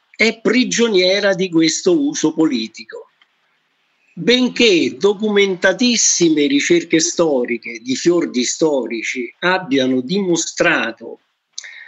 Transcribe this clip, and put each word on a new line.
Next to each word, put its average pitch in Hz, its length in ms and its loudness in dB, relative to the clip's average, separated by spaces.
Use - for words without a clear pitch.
è 226 280 -2
prigioniera 202 920 2
di 185 160 -2
questo 165 480 2
uso 151 360 -2
politico. 113 800 -4
Benché 180 840 2
documentatissime 196 1500 2
ricerche 160 540 2
storiche 120 800 -2
di 127 160 -4
fiordi 135 480 0
storici 117 960 -4
abbiano 135 640 0
dimostrato 165 1160 -2